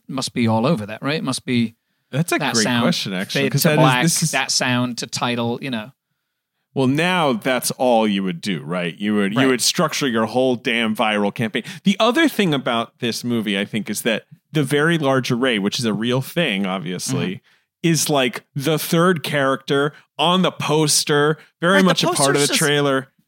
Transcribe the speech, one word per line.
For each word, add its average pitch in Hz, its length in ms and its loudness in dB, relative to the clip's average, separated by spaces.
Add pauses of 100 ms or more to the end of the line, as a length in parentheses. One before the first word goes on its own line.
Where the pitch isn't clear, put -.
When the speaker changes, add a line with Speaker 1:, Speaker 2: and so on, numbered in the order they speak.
Speaker 1:
must - 260 -6
be 120 140 2
all 113 200 2
over 107 180 0
that, 107 160 -12
right? 143 140 -2
It 127 80 -4
must 131 220 -6
be 120 300 0 (360)
Speaker 2:
That's 143 220 -2
a 339 60 2
Speaker 1:
that 131 160 -2
Speaker 2:
great 110 80 -6
Speaker 1:
sound, 120 200 0
Speaker 2:
question, 113 300 -2
actually, 101 300 -4
Speaker 1:
fade - 100 -2
Speaker 2:
'cause 139 100 0
Speaker 1:
to 170 60 2
Speaker 2:
that 151 60 2
is, 151 40 2
Speaker 1:
black, 127 240 4
Speaker 2:
this 170 200 0
is 156 80 -2
Speaker 1:
that 131 200 -2
sound 123 480 -2
to 143 80 -8
title, 120 540 -4
you 139 100 -8
know. 110 200 -8 (800)
Speaker 2:
Well, 135 140 2
now 156 460 2
that's 123 380 -2
all 113 360 2
you 98 160 0
would 90 160 -4
do, 85 220 -6
right? 85 340 -6
You 104 200 -2
would, 101 180 0
you 123 60 0
Speaker 1:
Right. 135 80 4
Speaker 2:
would 123 140 0
structure - 460 -2
your 113 200 0
whole 127 280 2
damn 113 400 -2
viral 104 380 0
campaign. 113 300 -4 (220)
The 196 140 4
other 247 300 4
thing 180 240 0
about 120 460 -2
this 113 240 -4
movie, 110 340 -2
I 101 80 -2
think, 110 240 -6
is 104 140 -6
that 113 220 0 (260)
the 151 120 0
Very 147 360 2
Large 135 320 0
Array, 120 260 0
which 101 220 -2
is 120 60 -2
a 107 80 0
real 120 280 -2
thing, 113 460 -2
obviously, 92 600 -4 (100)
Speaker 1:
Mm-hmm. - 520 -6
Speaker 2:
is, 156 200 0
like, 131 340 0 (120)
the 147 220 0
third 170 460 2
character 139 720 0 (260)
on 175 240 4
the 151 80 2
poster, 151 840 2 (240)
very 180 140 4
Speaker 3:
Right, 196 60 6
the 190 40 6
Speaker 2:
much 175 180 2
a - 40 0
part 359 120 0
of 143 60 4
Speaker 3:
poster's 143 160 2
Speaker 2:
the 143 80 2
Speaker 3:
just 269 100 -2
Speaker 2:
trailer. 143 480 2 (200)